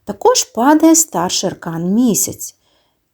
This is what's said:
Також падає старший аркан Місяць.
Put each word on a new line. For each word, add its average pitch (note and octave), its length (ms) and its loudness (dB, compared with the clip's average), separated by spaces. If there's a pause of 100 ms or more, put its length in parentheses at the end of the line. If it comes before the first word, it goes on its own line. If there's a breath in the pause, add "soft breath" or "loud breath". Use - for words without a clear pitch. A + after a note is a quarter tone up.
Також G#4 380 0
падає D#4 500 2
старший F3+ 560 -2
аркан E3+ 440 -6
Місяць. - 640 -2 (580)